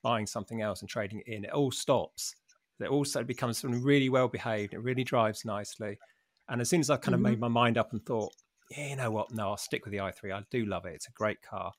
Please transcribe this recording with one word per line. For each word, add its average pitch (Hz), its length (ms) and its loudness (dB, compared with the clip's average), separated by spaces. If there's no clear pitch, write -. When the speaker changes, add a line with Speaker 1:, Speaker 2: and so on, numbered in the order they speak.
Speaker 1:
buying 117 240 0
something 110 340 -6
else 104 200 -2
and 101 100 -10
trading 104 340 -6
it 117 80 -10
in, 104 120 -8
it - 80 -10
all 143 180 2
stops. - 640 0
It 92 80 -4
also 139 340 0
becomes 120 360 -4
something 123 240 -2
really 139 260 6
well 127 200 4
behaved. 107 460 -2
It 110 80 -8
really 127 220 0
drives 113 400 2
nicely. 104 540 -6
And 120 120 -2
as 117 80 0
soon 175 120 4
as 139 100 2
I 135 60 4
kind - 180 0
of 120 60 6
Speaker 2:
Mm-hmm. 123 100 4
Speaker 1:
made 110 100 2
my 120 80 0
mind 117 300 6
up 110 140 0
and 110 120 -6
thought, 110 300 -2
"Yeah, 147 120 -6
you 139 80 -6
know 120 160 -2
what? 110 200 -2
No, 104 180 -2
I'll 104 60 -2
stick - 280 -4
with 101 80 -8
the 101 80 -2
i 95 100 -2
three. 95 220 -8
I 101 180 -6
do 117 160 0
love 92 180 -4
it. 85 100 -8
It's - 120 -12
a - 60 -20
great 107 280 -2
car." 92 380 -8